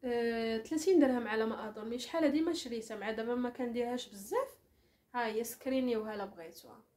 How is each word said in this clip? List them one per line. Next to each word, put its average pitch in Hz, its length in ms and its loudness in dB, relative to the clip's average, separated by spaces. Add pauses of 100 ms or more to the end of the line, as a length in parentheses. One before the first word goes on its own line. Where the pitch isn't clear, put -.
آه، 233 540 0
ثلاثين 320 420 4
درهم 247 280 4
على 220 180 2
ما 220 220 -4
اظن، 214 200 -10
مي 240 100 -4
شحال 320 260 0
هادي 294 160 6
ما 339 120 2
شريتها، 226 440 -6
مع 202 140 -4
دابا 226 240 0
ما 247 160 0
كنديرهاش 240 580 -2
بزاف. 294 500 -4 (560)
ها 240 120 0
هي 220 180 0
سكرينيوها 233 720 0
الا 202 100 -4
بغيتوها 170 600 -16 (120)